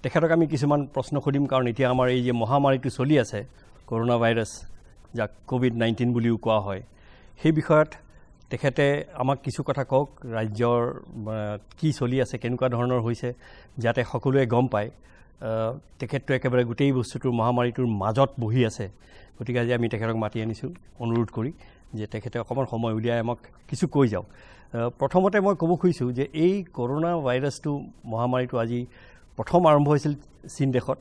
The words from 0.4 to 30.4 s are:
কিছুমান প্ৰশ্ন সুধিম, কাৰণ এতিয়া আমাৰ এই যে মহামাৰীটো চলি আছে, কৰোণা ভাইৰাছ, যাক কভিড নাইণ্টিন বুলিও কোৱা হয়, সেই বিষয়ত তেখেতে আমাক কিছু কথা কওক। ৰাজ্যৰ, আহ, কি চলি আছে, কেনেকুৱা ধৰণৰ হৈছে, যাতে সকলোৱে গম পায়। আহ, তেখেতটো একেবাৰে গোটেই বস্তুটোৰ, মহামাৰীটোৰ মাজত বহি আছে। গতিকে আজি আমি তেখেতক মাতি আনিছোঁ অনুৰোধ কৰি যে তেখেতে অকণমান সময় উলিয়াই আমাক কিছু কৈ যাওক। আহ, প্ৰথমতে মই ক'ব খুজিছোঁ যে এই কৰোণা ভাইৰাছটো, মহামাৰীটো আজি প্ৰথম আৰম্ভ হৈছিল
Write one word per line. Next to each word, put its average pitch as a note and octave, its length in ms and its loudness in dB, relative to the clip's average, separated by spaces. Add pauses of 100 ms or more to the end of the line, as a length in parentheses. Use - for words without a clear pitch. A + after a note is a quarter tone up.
কিছুমান D3 400 0
প্ৰশ্ন C3+ 340 -4
সুধিম, C#3+ 260 2
কাৰণ B2+ 220 2
এতিয়া B2 220 0
আমাৰ B2+ 180 2
এই B2+ 140 2
যে B2 100 0
মহামাৰীটো C3 580 2
চলি C#3 280 2
আছে, G#2+ 260 -2 (420)
কৰোণা A#2 320 0
ভাইৰাছ, A2+ 480 0 (480)
যাক A2 160 -4 (180)
কভিড B2 280 0
নাইণ্টিন A#2 360 0
বুলিও A#2 240 2
কোৱা A2 240 2
হয়, G2 220 -8 (600)
সেই D#3 100 4
বিষয়ত D#3 360 4 (600)
তেখেতে C#3+ 540 0 (100)
আমাক C3 280 0
কিছু C#3 200 -6
কথা C3+ 220 -4
কওক। C#3 240 0 (180)
ৰাজ্যৰ, A#2 640 0
আহ, G#2+ 680 -8 (200)
কি D#3 140 2
চলি C3 280 0
আছে, B2 180 -2
কেনেকুৱা B2 300 0
ধৰণৰ B2 320 0
হৈছে, A#2+ 340 -4 (440)
যাতে A#2 260 0
সকলোৱে C3 420 2
গম A#2 200 2
পায়। G#2+ 240 -2 (500)
আহ, A2+ 380 -4 (200)
তেখেতটো C3+ 360 -2
একেবাৰে B2 300 2
গোটেই C#3 280 2
বস্তুটোৰ, B2+ 400 -2
মহামাৰীটোৰ A#2+ 540 0
মাজত A2 440 2 (100)
বহি A#2 260 2
আছে। G#2+ 220 -6 (520)
গতিকে A#2+ 200 -4
আজি A#2+ 140 0
আমি A#2 140 0
তেখেতক A2+ 280 -4
মাতি A2 260 -4
আনিছোঁ A2+ 320 -8 (240)
অনুৰোধ A#2 300 0
কৰি A#2+ 240 -6 (420)
যে G#2+ 120 -8
তেখেতে A2+ 320 -8
অকণমান A#2+ 320 -4
সময় A2+ 220 -2
উলিয়াই A#2 260 0
আমাক A#2 200 -4 (300)
কিছু - 180 -2
কৈ C#3 220 4
যাওক। F#2+ 180 -4
আহ, - 720 -8
প্ৰথমতে F#3+ 420 2
মই G3 140 2
ক'ব E3 220 0
খুজিছোঁ C3+ 360 0
যে C3 200 -2
এই F3+ 320 2 (100)
কৰোণা D#3 460 -2
ভাইৰাছটো, C#3 640 -2 (200)
মহামাৰীটো B2 540 -2
আজি A#2+ 280 -2 (500)
প্ৰথম F3 300 2
আৰম্ভ D3 220 6
হৈছিল D3 260 2 (340)